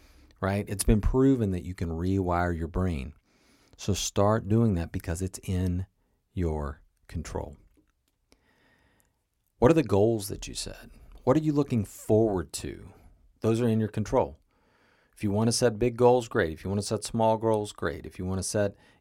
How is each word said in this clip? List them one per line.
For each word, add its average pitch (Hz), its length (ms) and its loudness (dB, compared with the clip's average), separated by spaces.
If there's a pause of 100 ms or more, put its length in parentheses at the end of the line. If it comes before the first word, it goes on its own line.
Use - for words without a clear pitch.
(420)
right? 98 260 0
It's 101 160 -6
been 110 160 4
proven 127 520 4
that 90 120 -4
you 90 100 -10
can 90 140 -6
rewire 87 680 0
your 82 140 -4
brain. 82 460 -2 (640)
So - 160 -4
start 101 520 0
doing 110 280 4
that 85 180 -4
because 90 300 -6
it's 95 160 -6
in 92 480 -2 (480)
your 76 480 -4 (240)
control. 76 500 -8 (2000)
What 123 120 6
are 165 40 6
the 160 80 4
goals 104 460 2
that - 180 -10
you - 60 -12
set? - 380 -12 (340)
What 127 100 4
are 156 60 2
you 156 140 0
looking 139 320 0
forward 107 680 0
to? - 360 -12 (500)
Those 113 220 2
are 120 60 2
in 110 120 2
your 110 80 0
control. 101 500 -2 (760)
If - 80 -6
you 101 60 0
wanna 113 220 2
set 117 260 0
big 120 180 0
goals, 123 320 4
great. 87 240 0
If 78 100 -14
you 92 60 -6
wanna 101 140 -2
set 107 220 -4
small 113 340 0
goals, 107 340 0
great. - 320 -6
If 82 140 -16
you 92 80 -6
wanna 95 160 -4
set 101 340 -2 (240)